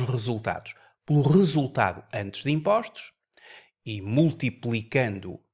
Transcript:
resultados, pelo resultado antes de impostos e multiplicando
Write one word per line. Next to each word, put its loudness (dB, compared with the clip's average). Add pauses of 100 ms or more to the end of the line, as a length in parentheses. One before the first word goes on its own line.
resultados, -4 (320)
pelo 4
resultado 4 (120)
antes -8
de -2
impostos -2 (760)
e -6
multiplicando -2 (160)